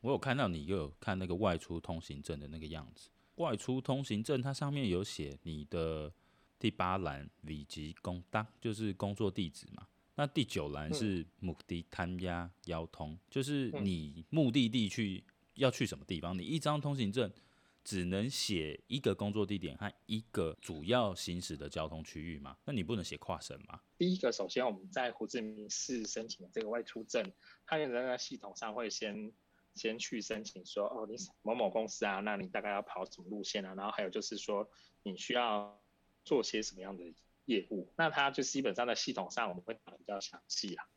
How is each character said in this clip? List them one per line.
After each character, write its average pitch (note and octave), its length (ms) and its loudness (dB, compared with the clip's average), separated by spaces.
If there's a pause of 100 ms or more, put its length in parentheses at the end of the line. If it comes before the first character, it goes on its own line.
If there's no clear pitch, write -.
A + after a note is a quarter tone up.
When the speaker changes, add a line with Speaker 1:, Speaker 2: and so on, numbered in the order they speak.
Speaker 1:
我 B2+ 120 2
有 A2+ 60 4
看 C3 180 2
到 B2+ 120 4
你 D#2 180 0
又 F#2+ 100 2
有 D#2 120 0 (100)
看 F#2+ 200 -2
那 F#2 80 -2
个 F2 80 0
外 F#2 240 4
出 E2+ 200 -6
通 E2+ 220 -4
行 D2 220 -10
证 D2 180 -6
的 C#2+ 80 -10
那 D#2+ 100 -8
个 D#2 80 -8
样 D#2 280 -8
子。 - 160 -20 (240)
外 D#3 220 0
出 C3 240 0
通 C#3 220 0
行 G#2+ 200 0
证 C3 180 2
它 C3+ 140 0
上 C#3+ 180 0
面 C#3 160 2
有 F2+ 160 4
写 C#2+ 380 -6
你 D2+ 240 -4
的 D#2+ 460 -2 (460)
第 A2 120 4
八 F#2 280 2
栏， C#2+ 300 -2 (160)
vị D2+ 220 -6
trí D#2 360 -8
công F2+ 280 -4
tác， A2 160 2 (140)
就 A2+ 120 0
是 G#2 220 0
工 G2+ 200 -2
作 G2 160 2
地 F2+ 180 0
址 - 240 -12
嘛。 - 140 -14 (300)
那 D3 100 2
第 C#3 180 2
九 D2+ 260 -2
栏 D2+ 220 -2
是 G2+ 320 2 (140)
目 F2 180 -2 (120)
的 E2+ 200 -4
地 F2+ 360 -2
呀， F2 260 -2 (100)
交 E2 260 -2
通， D#2 260 -8
Speaker 2:
嗯。 F2 60 -10 (120)
Speaker 1:
就 C3+ 120 2
是 C3+ 280 0 (100)
你 E2 500 0
目 D3 200 6
的 A#2+ 180 6
地 A2 200 4
去， F#2+ 340 0 (320)
要 C3 160 6
去 A#2+ 160 2
什 - 100 -2
么 - 80 -14
地 E2+ 160 -2
方， F2+ 160 -2
你 F2+ 60 0
一 D3+ 160 0
张 D3 220 2
通 C#3+ 160 0
行 G#2+ 160 2
证 A2+ 200 2 (520)
只 F#2 200 0
能 G2 240 2
写 D#2+ 600 0
一 B2+ 100 0
个 G#2+ 160 6
工 G2+ 180 0
作 G#2 140 4
地 G2+ 100 0
点 E2 220 -4
和 G2+ 140 -4 (140)
一 A2 140 0 (120)
个 E2 280 2
主 D#2 220 -6
要 G#2 320 4
行 F2+ 260 -2
驶 E2 160 -6
的 C#2+ 120 -8
交 D#2+ 180 -2
通 D#2+ 160 -6
区 - 180 -10
域 D#2 200 -6
嘛， C2+ 240 -12
那 D3 80 -4
你 B2+ 100 0
不 A2+ 140 0
能 F2+ 80 -2
写 - 140 -6
跨 E2+ 220 -4
省 - 160 -10 (120)
嘛。 E2+ 120 -14 (160)
Speaker 2:
第 F3+ 160 4
一 F#3 40 4
个， B2+ 160 4
首 F#2+ 160 -2
先 B2+ 180 2
我 A2+ 60 4
们 F#2+ 180 -10
在 B2 220 0
胡 - 120 -6
志 A#2 160 -2
明 G#2+ 300 -8
市 A#2+ 340 -2
申 A2+ 240 -4
请 - 160 -10
的 - 80 -18
这 - 80 -2
个 A2 80 -2
外 A#2 140 0
出 A2 220 -8
证， G#2+ 280 0 (320)
它 D#3+ 140 0
原 D3+ 100 2
则 A#2+ 120 0
上 B2+ 80 0
在 B2 100 2
系 - 180 -6
统 G#2 200 -12
上 A2 180 -6
会 A2+ 160 -2
先， G#2+ 420 -4 (440)
先 A2+ 200 0
去 A#2 240 -4
申 G#2+ 220 -4
请 F#2 240 -12
说， G2+ 220 0
哦， A2 200 -4
你 A2+ 80 -6
是 F3+ 140 -8 (120)
某 A2 120 4
某 A2 160 4
公 A2 160 2
司 - 180 -2
啊， G2 140 2
那 G#2 180 2
你 F#2+ 120 -2
大 G#2 120 0
概 G#2 100 0
要 G2+ 120 2
跑 F#2+ 220 -4
什 - 180 -12
么 F2 60 -14
路 G2+ 160 -4
线 G2+ 200 -2
啊？ F#2 100 -8
然 G2 120 -2
后 A2 60 0
还 G#2+ 100 0
有 F#2 80 0
就 G#2+ 100 0
是 G#2+ 160 -4
说， G2+ 320 0 (360)
你 F#2+ 120 -4
需 - 160 -4
要 G#2 480 2 (440)
做 C3 180 4
些 G#2+ 180 2
什 G#2+ 140 -4
么 F#2 80 -12
样 F#2+ 140 -6
的 F2 80 -10 (420)
业 G#2+ 240 4
务？ E3 260 -4
那 D#3+ 140 6
它 C#3+ 200 6
就 C3+ 120 0
基 - 180 0
本 A2 140 2
上 B2 120 4
在 A#2+ 80 4
系 - 200 0
统 F#2+ 160 -2
上 A#2 180 0
我 F2+ 60 -4
们 F2+ 80 -8
会 A#2 100 -6 (120)
打 - 80 -18
得 - 40 -20
比 - 80 -20
较 G2+ 160 -4
详 - 260 -10
细 F#2+ 280 -2
啦。 - 120 -8 (100)